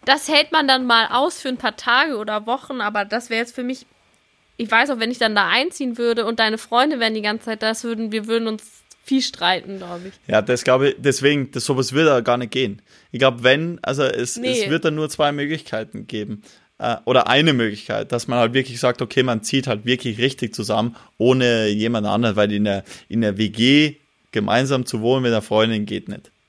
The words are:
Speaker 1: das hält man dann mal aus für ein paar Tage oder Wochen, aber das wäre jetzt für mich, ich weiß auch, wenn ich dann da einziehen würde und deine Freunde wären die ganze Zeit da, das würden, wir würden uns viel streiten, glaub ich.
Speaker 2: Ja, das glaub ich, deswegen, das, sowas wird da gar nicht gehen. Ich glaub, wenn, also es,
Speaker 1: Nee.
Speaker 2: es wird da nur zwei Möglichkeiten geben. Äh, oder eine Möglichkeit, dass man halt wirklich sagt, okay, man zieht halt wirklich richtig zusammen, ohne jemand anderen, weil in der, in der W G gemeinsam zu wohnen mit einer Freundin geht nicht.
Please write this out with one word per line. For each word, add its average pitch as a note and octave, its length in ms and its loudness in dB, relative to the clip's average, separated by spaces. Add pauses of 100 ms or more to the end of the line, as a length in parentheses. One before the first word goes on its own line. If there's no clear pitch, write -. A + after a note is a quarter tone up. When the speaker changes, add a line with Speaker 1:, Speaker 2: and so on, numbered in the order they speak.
Speaker 1:
das C#4 220 2
hält D4+ 240 2
man D#4 140 2
dann C4 200 2
mal A#3 260 4
aus C#4 280 0
für - 80 -6
ein B3+ 100 -4
paar A3 180 -4
Tage C4+ 400 2
oder G#3+ 300 -6
Wochen, B3+ 340 -6
aber G#3 240 -2
das G#3+ 240 -6
wäre A3+ 120 -2
jetzt A#3+ 140 -8
für B3+ 80 -8
mich, B3+ 220 -6 (720)
ich A3+ 140 -6
weiß A#3 200 4
auch, B3+ 80 -2
wenn A3+ 120 -2
ich B3 80 -6
dann G#3+ 160 0
da G3 140 2
einziehen B3 500 -2
würde A#3 260 0
und A3+ 160 -4
deine A3 160 0
Freunde B3+ 420 0
wären A3+ 160 0
die G#3+ 80 -4
ganze G#3+ 240 -4
Zeit A3 160 -6
da, A3 60 0
das A3 160 -6
würden, A3+ 260 -6
wir G#3+ 160 -4
würden A3+ 220 -2
uns A3 140 -8 (420)
viel C4 180 2
streiten, F#3 560 -2
glaub F3 280 -12
ich. G3 60 -16 (140)
Speaker 2:
Ja, G#2+ 160 4
das B2 220 0
glaub C3 180 4
ich, C#3 160 2
deswegen, C#3 540 2
das, B2 120 -6
sowas C3 280 -2
wird D3+ 160 4
da C3 120 4
gar A#2+ 180 2
nicht A#2+ 140 -6
gehen. A#2 300 -2 (300)
Ich - 80 -6
glaub, B2 220 2
wenn, D#3 400 4
also C3+ 200 -2
es, B2 340 -2
Speaker 1:
Nee. A#3+ 280 -2
Speaker 2:
es G3 60 -2
wird D#3 140 -2
da E3 60 4
nur D3+ 180 -4
zwei D3 240 0
Möglichkeiten C#3+ 720 -6
geben. G#2 360 -8 (360)
Äh, A#2 180 -2 (100)
oder B2+ 220 4
eine C#3+ 260 4
Möglichkeit, G#2+ 580 -4
dass A#2+ 160 -4
man B2 100 0
halt A#2 140 2
wirklich B2+ 280 -2
sagt, B2 200 0
okay, C3 220 0
man A#2 200 0
zieht C3+ 240 -2
halt G#2+ 200 -4
wirklich A#2+ 320 -2
richtig B2+ 360 -4
zusammen, A2 400 -2 (220)
ohne A#2+ 520 2
jemand G#2+ 380 -2
anderen, G#2 300 0
weil G#2 160 2
in G#2 120 0
der, G2 200 0 (240)
in A#2 140 -2
der G2+ 160 0
W G#2+ 100 2
G C#3 480 4 (360)
gemeinsam A#2+ 520 0
zu A#2+ 160 -6
wohnen B2+ 220 2
mit A#2+ 100 2
einer A2 100 2
Freundin G#2+ 440 0
geht G2+ 240 -8
nicht. - 200 -14 (180)